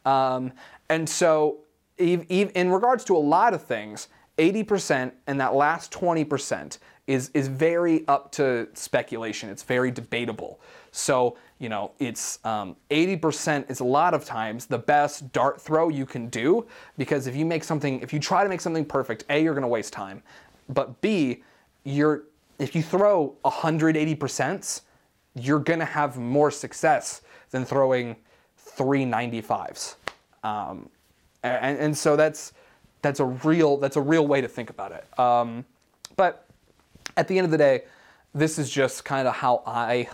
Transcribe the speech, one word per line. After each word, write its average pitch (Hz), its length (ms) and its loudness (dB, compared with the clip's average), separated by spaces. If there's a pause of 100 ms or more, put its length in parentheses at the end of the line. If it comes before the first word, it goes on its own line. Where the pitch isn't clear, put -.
Um, 127 460 0 (380)
and 160 180 0
so 156 520 2 (380)
ev-, 175 320 2
ev-, 196 260 2
in 180 160 2
regards 233 340 2
to 190 100 2
a 156 80 4 (120)
lot 214 180 4
of 151 100 -6
things, 107 460 -8 (280)
eighty 190 260 4
percent 156 500 0 (140)
and 139 120 -2
that 131 160 0
last 151 360 2
twenty 165 320 0
percent 113 560 -6 (280)
is, 135 280 -2
is 139 120 0
very 160 600 2
up 143 240 0
to 123 420 0
speculation. 113 760 -4
It's 104 120 -14
very 127 300 0
debatable. 117 680 -8 (320)
So, 127 460 0 (220)
you 120 100 -8
know, 101 300 -8
it's, - 440 -8
um, 104 320 -4 (140)
eighty 170 260 2
percent 156 540 -2
is 127 100 -8
a 135 40 -4
lot 147 300 2
of 147 120 -2
times 113 400 -8
the 120 140 -4
best 147 520 0
dart 131 300 0
throw 160 280 2
you 139 160 -4
can 120 240 -8
do, 170 360 2 (320)
because 135 300 -2
if 127 80 -6
you 151 100 0
make 165 180 -2
something, 143 380 -2
if 120 100 -10
you 151 80 -2
try 185 240 2
to 202 60 0
make 180 120 -6
something 160 240 -2
perfect, 127 440 -4
A, 147 120 2
you're 160 120 2
gonna 135 140 -2
waste 117 260 -2
time, 98 300 -12 (460)
but 131 320 -4
B, 160 420 0 (400)
you're, 147 400 0 (340)
if 139 180 -4
you 165 60 2
throw 185 640 2
a 139 60 0
hundred 160 480 2
eighty 151 180 0
percents, 143 640 -4 (540)
you're 135 240 0
gonna 165 260 0
have 143 320 -2
more 135 320 2
success - 720 -2 (300)
than 127 140 -4
throwing 127 500 0 (420)
three 139 480 0
ninety-fives. 117 920 -4 (460)
Um, 104 460 -8 (540)
a-, 123 40 -4
and, 127 300 0
and 151 200 0
so 151 180 4
that's, 156 380 0 (480)
that's 143 180 0
a 139 60 2
real, 143 520 4
that's 139 200 -2
a 147 40 4
real 151 240 4
way 139 160 2
to 120 60 -4
think 113 220 -12
about 98 220 -12
it. - 280 -8
Um, 120 460 2 (500)
but - 320 2 (680)
at 165 100 2
the 190 100 0
end 185 80 4
of 160 60 0
the 160 60 6
day, 139 260 6 (500)
this 156 240 0
is 139 120 -2
just - 360 0
kinda 135 260 0
how 123 340 2
I, 120 480 0